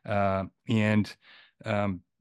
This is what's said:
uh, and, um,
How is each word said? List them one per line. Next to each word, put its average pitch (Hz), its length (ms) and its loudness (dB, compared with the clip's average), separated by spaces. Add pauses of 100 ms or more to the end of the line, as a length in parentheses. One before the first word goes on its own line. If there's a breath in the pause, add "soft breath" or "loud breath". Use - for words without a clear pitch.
uh, 98 380 0 (240)
and, 107 480 2 (480 soft breath)
um, 101 380 -2 (200)